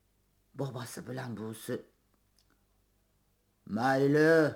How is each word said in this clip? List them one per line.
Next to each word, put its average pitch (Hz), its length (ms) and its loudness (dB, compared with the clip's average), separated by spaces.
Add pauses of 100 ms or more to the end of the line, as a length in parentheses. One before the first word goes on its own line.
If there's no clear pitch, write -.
(580)
Bobosi 123 500 -8
bilan 127 300 -10
buvisi: 110 360 -10 (2000)
"Mayli, 139 580 4 (220)